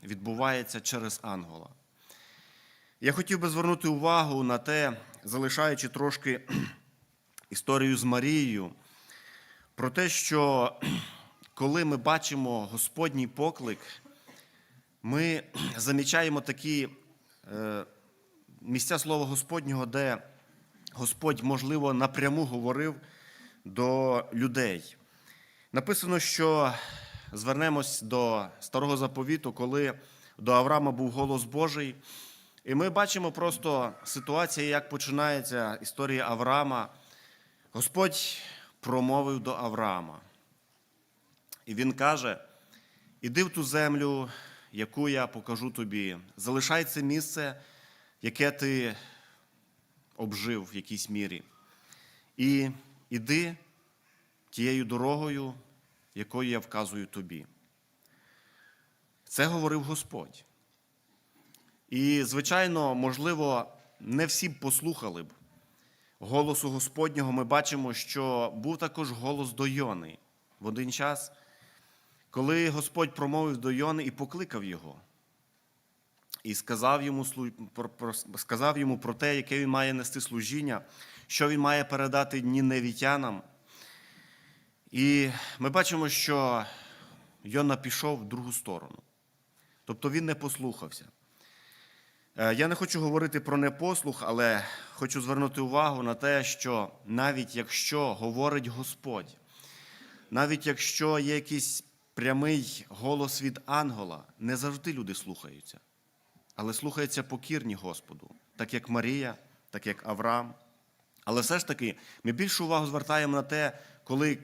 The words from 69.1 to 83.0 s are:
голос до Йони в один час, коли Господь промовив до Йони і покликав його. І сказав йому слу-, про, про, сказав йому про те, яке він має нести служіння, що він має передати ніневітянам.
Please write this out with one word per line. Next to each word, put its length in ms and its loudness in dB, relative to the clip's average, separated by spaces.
голос 420 -4
до 140 0
Йони 500 -4
в 60 -10
один 260 -4
час, 400 -2
коли 400 2
Господь 460 -2
промовив 420 0
до 140 -2
Йони 320 0
і 80 -6
покликав 520 -6
його. 320 -10
І 120 -4
сказав 480 2
йому 200 -2
слу-, 500 -8
про, 160 -6
про, 240 -6
сказав 640 -2
йому 220 2
про 140 -4
те, 220 2
яке 240 -2
він 100 0
має 240 2
нести 280 -6
служіння, 600 -4
що 220 4
він 100 2
має 240 6
передати 580 0
ніневітянам. 1000 2